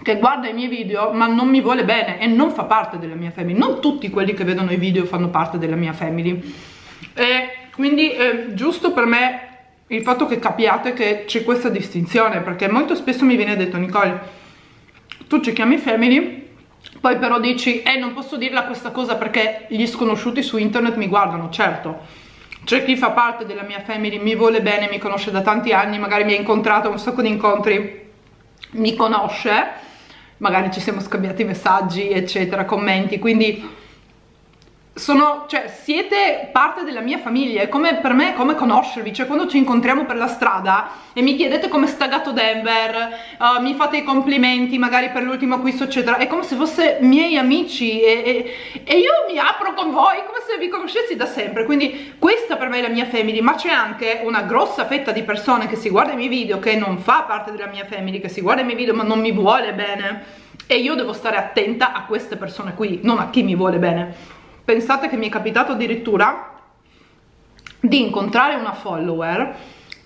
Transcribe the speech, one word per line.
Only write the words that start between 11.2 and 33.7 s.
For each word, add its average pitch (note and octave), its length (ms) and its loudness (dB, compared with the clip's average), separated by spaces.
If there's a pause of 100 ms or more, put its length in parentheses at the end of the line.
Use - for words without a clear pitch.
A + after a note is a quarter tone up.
c'è A3+ 160 -2
questa B3 280 0
distinzione, F#3+ 720 0
perché F#3 260 -2
molto D4+ 260 2
spesso - 300 0
mi B3 120 6
viene G#3 200 0
detto: F3+ 220 -2
"Nicole, F#3 420 0 (1040)
tu - 140 2
ci A3+ 140 -2
chiami A#3+ 240 4
family, B3 720 2 (500)
poi B3 160 2
però A#3+ 240 0
dici, B3 400 -2
eh, C4 160 2
non B3 160 -4
posso C4+ 240 -10
dirla B3+ 280 -2
questa A#3 260 -8
cosa A#3+ 260 -4
perché A3 520 -2
gli A3+ 180 0
sconosciuti A#3 560 -2
su A3+ 160 -4
internet A3+ 380 0
mi G#3 100 -2
guardano". E3+ 420 0
Certo, E3 520 -4 (640)
c'è C4 180 2
chi C4 140 2
fa A#3+ 140 0
parte A3+ 340 0
della G3+ 180 -10
mia G3+ 180 -10
family, G#3+ 380 -4
mi G#3+ 160 0
vuole A3+ 280 4
bene, G#3 260 0
mi G3+ 100 -6
conosce G3+ 320 -4
da F#3+ 120 -2
tanti G#3+ 300 2
anni, G#3 260 2
magari G#3 260 0
mi G#3 80 2
ha G3+ 40 4
incontrato G#3+ 520 2
a - 20 0
un G#3 80 -6
sacco B3 220 -4
di A3 80 2
incontri, G#3 840 0 (640)
mi A3 240 0
conosce, G#3+ 720 0 (720)
magari F#3+ 340 2
ci - 80 -6
siamo G3 200 -2
scambiati F#3+ 440 -2
messaggi, G3 640 0
eccetera, F#3 560 0
commenti, G3 540 0
quindi A3 640 0 (1120)